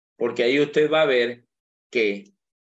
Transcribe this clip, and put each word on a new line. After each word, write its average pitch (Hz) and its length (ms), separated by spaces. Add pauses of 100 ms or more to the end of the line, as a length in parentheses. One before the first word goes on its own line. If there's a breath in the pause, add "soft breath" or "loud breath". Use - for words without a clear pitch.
(160)
porque 117 280
ahí 135 160
usted 147 280
va 156 140
a 156 40
ver 120 380 (460)
que 101 420 (320)